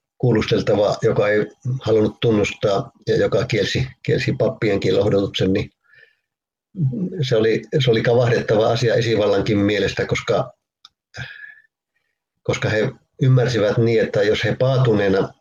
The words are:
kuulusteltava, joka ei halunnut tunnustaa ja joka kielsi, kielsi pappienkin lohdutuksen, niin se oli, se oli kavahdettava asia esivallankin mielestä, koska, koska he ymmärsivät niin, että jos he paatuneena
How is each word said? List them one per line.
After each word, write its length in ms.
kuulusteltava, 840
joka 280
ei 180
halunnut 380
tunnustaa 720
ja 100
joka 280
kielsi, 420
kielsi 340
pappienkin 600
lohdutuksen, 560
niin 160
se 140
oli, 260
se 120
oli 100
kavahdettava 680
asia 240
esivallankin 600
mielestä, 480
koska, 460
koska 260
he 220
ymmärsivät 560
niin, 260
että 200
jos 200
he 160
paatuneena 800